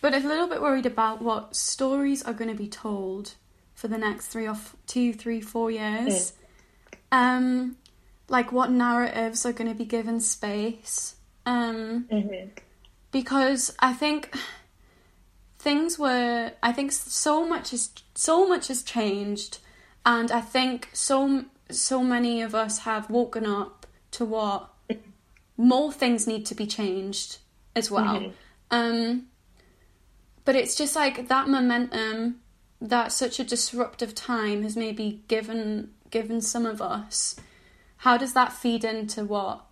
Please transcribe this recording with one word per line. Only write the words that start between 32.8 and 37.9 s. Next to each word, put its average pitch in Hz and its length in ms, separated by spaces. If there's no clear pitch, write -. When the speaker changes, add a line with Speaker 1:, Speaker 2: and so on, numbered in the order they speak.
Speaker 1:
that 233 300
such - 300
a 254 40
disruptive 240 680
time 214 480
has 214 140
maybe 214 520
given, 220 600
given 226 300
some 233 260
of 214 160
us. - 540